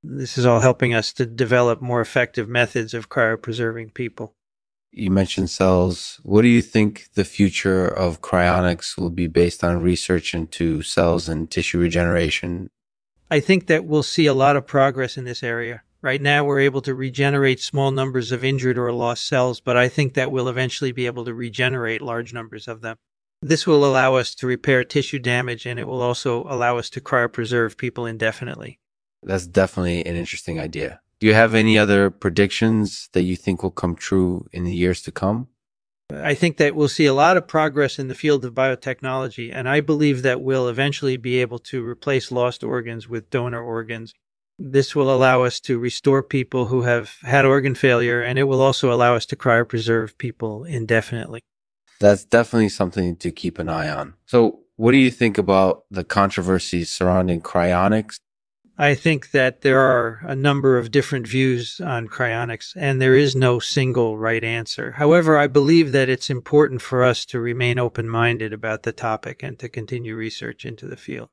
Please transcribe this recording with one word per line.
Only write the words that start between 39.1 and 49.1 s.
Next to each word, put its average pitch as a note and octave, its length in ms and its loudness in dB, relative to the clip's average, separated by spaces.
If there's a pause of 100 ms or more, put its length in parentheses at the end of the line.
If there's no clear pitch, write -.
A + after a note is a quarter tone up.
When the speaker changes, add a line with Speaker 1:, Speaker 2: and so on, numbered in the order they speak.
Speaker 1:
and B2+ 160 -6
I D3 120 2
believe D3 420 0
that B2+ 180 0
we'll C3 260 0
eventually C3 500 -2
be B2 220 -2
able A#2+ 200 -4
to B2 260 -10
replace B2 460 -4
lost B2 320 -2
organs A#2 440 -8
with A2+ 220 -10
donor A#2+ 320 -4
organs. A2+ 540 -10 (420)
This C3+ 380 0
will C3+ 180 2
allow B2+ 300 4
us B2 160 -2
to B2+ 180 -2
restore C3+ 460 0
people B2+ 420 -4
who B2 160 -2
have A#2+ 400 -2
had C#3 240 2
organ C3+ 300 4
failure, A#2+ 480 2
and B2 160 -2
it C#3 60 2
will C3+ 140 2
also C3+ 320 2
allow A#2+ 220 4